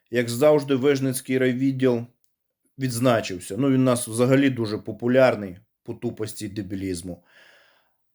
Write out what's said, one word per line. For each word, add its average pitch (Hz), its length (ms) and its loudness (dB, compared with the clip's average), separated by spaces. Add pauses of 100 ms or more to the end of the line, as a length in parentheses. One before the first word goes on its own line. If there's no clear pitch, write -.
(100)
як 117 180 0
завжди, 139 460 2
Вижницький 131 640 0
райвідділ 127 680 0 (720)
відзначився. 117 800 -2
Ну, 139 120 2
він 131 100 2
у 131 40 2
нас 120 240 0
взагалі 131 420 2
дуже 110 280 -4
популярний 113 800 0 (240)
по 117 120 -12
тупості 110 520 -8
й - 20 -8
дебілізму. 95 760 -8 (920)